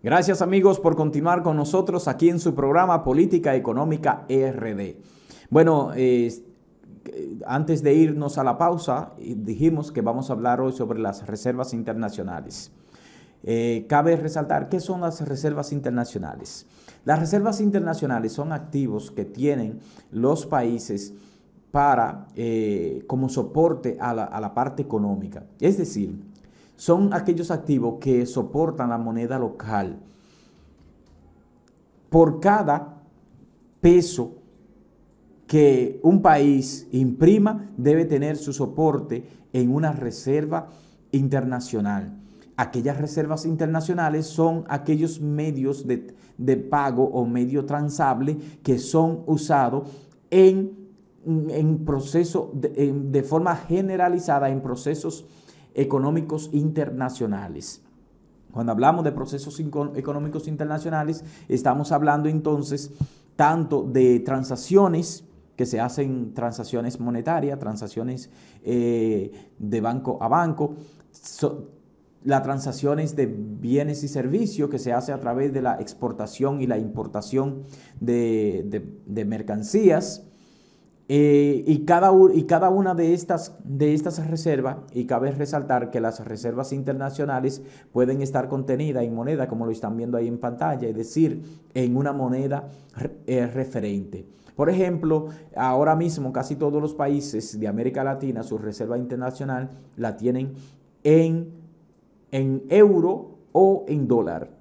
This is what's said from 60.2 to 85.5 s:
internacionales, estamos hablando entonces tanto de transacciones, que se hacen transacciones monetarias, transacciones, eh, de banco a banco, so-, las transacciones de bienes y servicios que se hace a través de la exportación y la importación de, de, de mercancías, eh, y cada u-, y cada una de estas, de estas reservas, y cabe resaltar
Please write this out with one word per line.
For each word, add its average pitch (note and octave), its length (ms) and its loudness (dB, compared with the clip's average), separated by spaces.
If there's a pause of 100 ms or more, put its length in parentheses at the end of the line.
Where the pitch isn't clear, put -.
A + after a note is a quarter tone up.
internacionales, D#3 760 -4 (240)
estamos C3 460 0
hablando D3+ 360 2
entonces C#3+ 600 -2 (460)
tanto D3+ 480 2
de B2+ 340 6
transacciones, D#3+ 1040 0 (300)
que B2+ 120 0
se A#2+ 120 -4
hacen B2 560 -4
transacciones A#2+ 640 -4
monetarias, C#3 600 -2
transacciones, A2+ 680 -8 (360)
eh, A2+ 640 0 (280)
de G#2+ 220 -4
banco B2+ 400 -2
a A2+ 60 -4
banco, D#3 480 0 (380)
so-, - 560 -6 (560)
las C3+ 180 2
transacciones C#3 720 -2
de C3 120 0
bienes A#2+ 760 -2
y C#3+ 60 -6
servicios C#3+ 640 -2
que C3+ 100 -4
se A#2+ 120 -2
hace B2 200 -2
a C3+ 80 -6
través C3 320 -2
de C3 100 -2
la B2 180 -2
exportación B2 800 -4
y B2+ 60 0
la A2+ 120 0
importación A2+ 840 -4 (380)
de, A2 640 0
de, G2+ 180 -6 (220)
de G#2 180 -4
mercancías, G#2+ 1000 2 (840)
eh, C#3+ 560 6
y C#3+ 200 4
cada F3 260 6
u-, F#3+ 160 10
y E3 140 4
cada F3 260 4
una F#3+ 260 2
de E3+ 200 4
estas, E3+ 500 -4
de D3 300 2
estas D#3 340 -2
reservas, D#3 480 -2 (160)
y B2 140 -4
cabe B2+ 240 0
resaltar C#3 600 -2